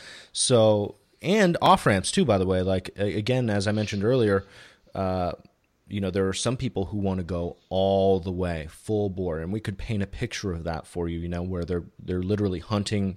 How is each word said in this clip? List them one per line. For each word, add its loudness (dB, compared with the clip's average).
So, 4
and 4
off-ramps 4
too, 2
by 4
the 2
way. 2
Like, 0
a-, -2
again, 0
as 0
I 2
mentioned -2
earlier, 2
uh, -2
you -4
know, -2
there 0
are -2
some -2
people -4
who -8
wanna 0
go -6
all 4
the -6
way, -4
full -4
bore, -4
and -6
we -4
could -6
paint -4
a -2
picture -6
of -6
that -6
for -6
you, -4
you -6
know, -4
where -4
they're, -4
they're -4
literally 0
hunting, -2